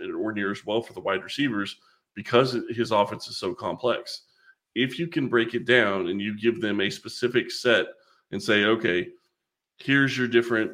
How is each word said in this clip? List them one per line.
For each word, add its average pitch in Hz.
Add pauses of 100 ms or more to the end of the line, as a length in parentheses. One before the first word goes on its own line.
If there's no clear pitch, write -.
or 90
near 101
as 98
well 107
for -
the 92
wide 95
receivers 110 (380)
because 123 (120)
his 113
offense 101
is -
so 92
complex. - (520)
If 131
you 170
can 147
break 113
it 120
down 101
and 98
you 104
give 113
them 101
a 98
specific 117
set 113 (460)
and 101
say, 104
"Okay, 107 (680)
here's 139
your 123
different," 117